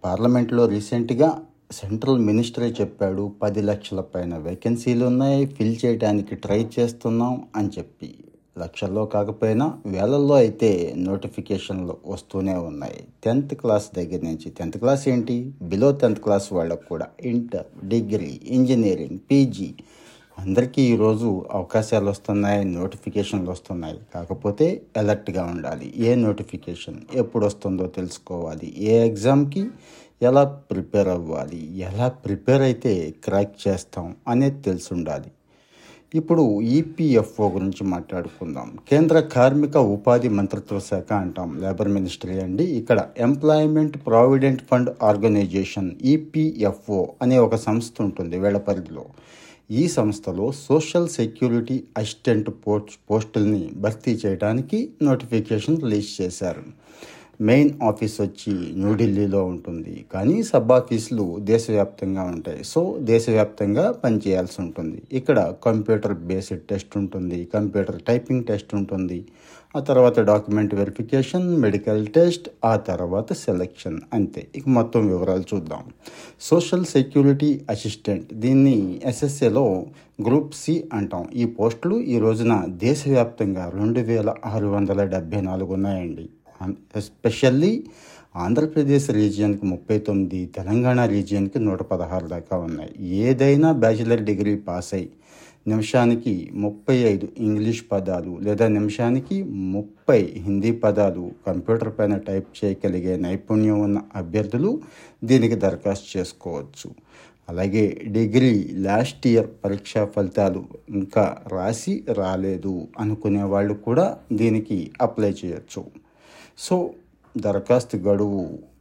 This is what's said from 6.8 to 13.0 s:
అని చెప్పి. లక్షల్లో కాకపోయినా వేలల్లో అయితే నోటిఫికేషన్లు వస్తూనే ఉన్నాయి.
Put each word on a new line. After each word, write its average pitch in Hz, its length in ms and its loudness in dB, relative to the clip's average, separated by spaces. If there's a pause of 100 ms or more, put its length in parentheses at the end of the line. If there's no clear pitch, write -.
అని 104 120 -2 (100)
చెప్పి. - 360 -16 (440)
లక్షల్లో 101 480 -4
కాకపోయినా 110 680 0 (140)
వేలల్లో 131 480 2
అయితే 104 600 4
నోటిఫికేషన్లు 92 1000 -6 (100)
వస్తూనే 95 480 -6
ఉన్నాయి. 78 500 -8 (200)